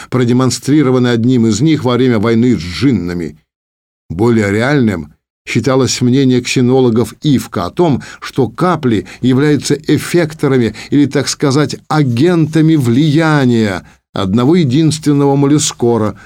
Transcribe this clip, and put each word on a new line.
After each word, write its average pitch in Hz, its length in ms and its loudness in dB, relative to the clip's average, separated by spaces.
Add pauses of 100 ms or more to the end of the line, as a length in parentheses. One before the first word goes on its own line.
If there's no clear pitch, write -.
(100)
продемонстрированной 127 1000 0
одним 117 340 2
из 110 160 0
них 151 220 0
во 123 100 0
время 123 240 2
войны 117 380 2
с 78 40 -6
джиннами. 87 760 -4 (720)
Более 104 420 0
реальным – 110 640 -2 (300)
Считалось 131 560 -2
мнение 127 400 2
ксенологов 123 840 0
Ивка 113 440 -2
о 85 40 -8
том, 160 300 0 (200)
что - 260 -4
капли 127 600 -2 (140)
являются 139 520 0
эффекторами 147 1000 -2 (140)
или, 139 160 2
так 131 200 -4
сказать, 147 480 -2 (140)
агентами 156 880 2
влияния 127 1080 2 (280)
одного 117 420 0
единственного 143 800 0
моллюскора, 120 920 0